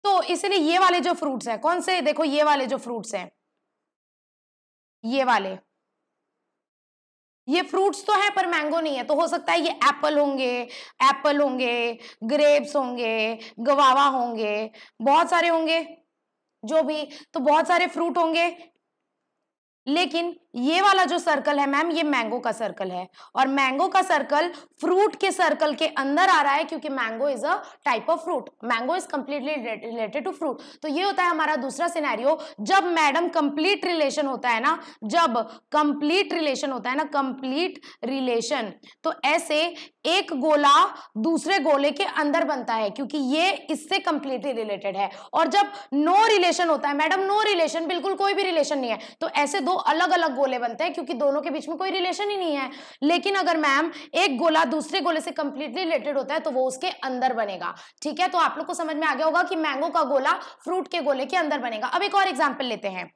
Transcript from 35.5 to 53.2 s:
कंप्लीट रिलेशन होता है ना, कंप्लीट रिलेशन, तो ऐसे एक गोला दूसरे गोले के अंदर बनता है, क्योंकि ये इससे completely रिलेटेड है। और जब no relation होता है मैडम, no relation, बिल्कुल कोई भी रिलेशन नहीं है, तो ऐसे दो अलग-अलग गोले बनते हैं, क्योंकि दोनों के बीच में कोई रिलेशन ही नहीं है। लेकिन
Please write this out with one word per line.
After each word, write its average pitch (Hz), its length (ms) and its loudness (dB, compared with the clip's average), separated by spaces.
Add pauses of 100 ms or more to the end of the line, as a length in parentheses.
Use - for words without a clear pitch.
कंप्लीट 294 600 2
रिलेशन 294 400 -2
होता 247 180 -4
है 269 60 -2
ना, 311 80 0
कंप्लीट 269 760 -4 (240)
रिलेशन, 240 680 -2 (300)
तो 320 120 -2 (100)
ऐसे 320 500 0 (320)
एक 349 260 0
गोला 294 540 4 (300)
दूसरे 330 420 0
गोले 285 320 2
के 381 140 -4
अंदर 311 400 0
बनता 254 300 -4
है, 214 160 -2
क्योंकि 277 280 -6
ये 311 340 2
इससे - 460 -4
completely 285 560 -4
रिलेटेड 202 420 -6
है। 202 140 -2 (220)
और 330 140 4
जब 403 260 2 (220)
no 330 240 4 (100)
relation 359 400 2
होता 277 200 0
है 285 60 -2
मैडम, 320 280 0
no 403 220 0
relation, 330 420 0
बिल्कुल 349 280 -2
कोई 392 200 0
भी 392 80 0
रिलेशन 320 360 0
नहीं 247 120 -4
है, 214 80 -4 (220)
तो 330 80 -4
ऐसे 294 320 0
दो 302 120 0
अलग-अलग 320 720 2
गोले 254 160 0
बनते 233 260 -4
हैं, 349 80 -2
क्योंकि 330 220 -6
दोनों 277 280 0
के 330 80 -4
बीच 285 180 -6
में 320 100 -8
कोई 381 120 -4
रिलेशन 381 400 -2
ही 403 60 -4
नहीं 330 200 -2
है। 269 140 -6 (320)
लेकिन 349 320 0